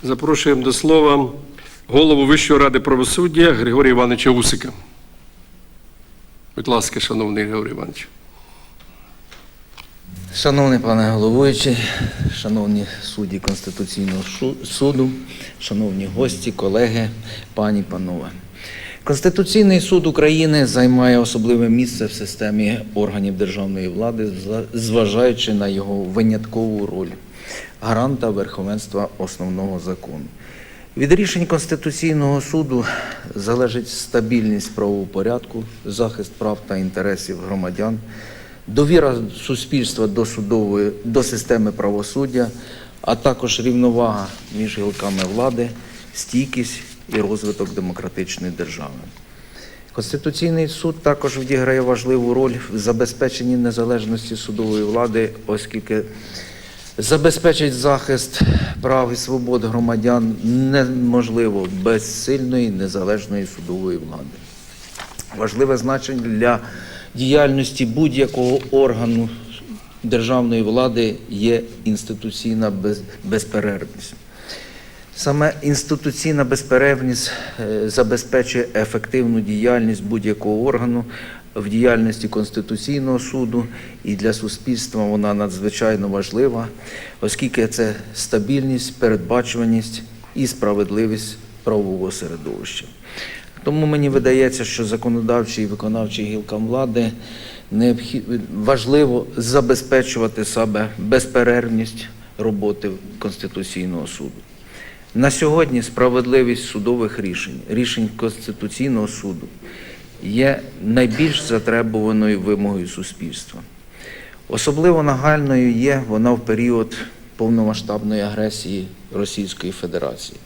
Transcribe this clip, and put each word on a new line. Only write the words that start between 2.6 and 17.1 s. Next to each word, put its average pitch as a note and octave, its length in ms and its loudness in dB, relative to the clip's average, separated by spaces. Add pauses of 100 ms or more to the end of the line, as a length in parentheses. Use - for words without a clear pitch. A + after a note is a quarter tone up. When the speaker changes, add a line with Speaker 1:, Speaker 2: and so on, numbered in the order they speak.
Speaker 1:
правосуддя D#3 760 4
Григорія B2 400 6
Івановича B2 360 4
Усика. B2 400 2 (1900)
Будь A2 120 -6
ласка, A#2 320 2
шановний G#2+ 440 0
Григорій G#2+ 260 -2
Іванович. - 380 -10 (2250)
Speaker 2:
Шановний C#3 440 4
пане A2 300 2
головуючий, B2 680 4 (580)
шановні G#2 500 0 (180)
судді G2 360 -6
Конституційного F#2+ 840 -4
шу-, - 420 -4
Суду, C3 440 2 (500)
шановні G2 560 -2
гості, A#2+ 360 0
колеги, A2 580 2 (440)